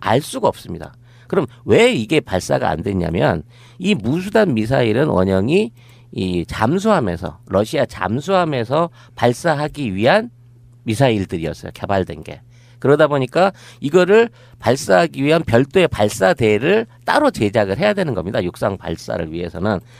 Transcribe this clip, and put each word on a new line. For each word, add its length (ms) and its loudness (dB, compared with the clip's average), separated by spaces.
알 200 2
수가 280 -4
없습니다. 460 -8
그럼 200 -2
왜 280 4
이게 280 0
발사가 480 -2
안 140 -4
됐냐면, 600 -2
이 160 0
무수단 600 0
미사일은 540 0
원형이 640 0
이 340 -4
잠수함에서, 1000 -2
러시아 400 0
잠수함에서 1040 -2
발사하기 800 -2
위한 360 2
미사일들이었어요. 920 -2
개발된 500 -2
게. 180 -18
그러다 280 4
보니까 460 0
이거를 480 4
발사하기 680 2
위한 180 2
별도의 460 2
발사대를 1000 2
따로 240 2
제작을 480 0
해야 160 0
되는 180 -2
겁니다. 320 -4
육상 320 -4
발사를 560 -6
위해서는. 480 -4